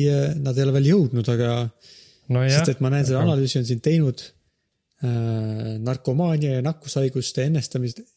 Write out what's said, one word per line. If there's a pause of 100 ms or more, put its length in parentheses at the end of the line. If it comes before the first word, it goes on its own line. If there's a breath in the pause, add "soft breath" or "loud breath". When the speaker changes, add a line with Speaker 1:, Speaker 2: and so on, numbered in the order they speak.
Speaker 1:
äh,
nad
ei
ole
veel
jõudnud,
aga (760 loud breath)
Speaker 2:
No
jah,
Speaker 1:
sest
et
ma
näen,
selle
Speaker 2:
aga
Speaker 1:
analüüsi
on
siin
teinud, (800)
äh,
narkomaania
ja
nakkushaiguste
ennestamis-, (140)